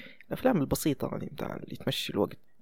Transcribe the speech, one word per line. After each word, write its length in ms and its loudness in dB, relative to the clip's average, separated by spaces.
الأفلام 280 4
البسيطة، 560 2
يعني، 140 -4
بتاع 300 -6
اللي 200 -10
تمشي 360 -2
الوقت، 240 2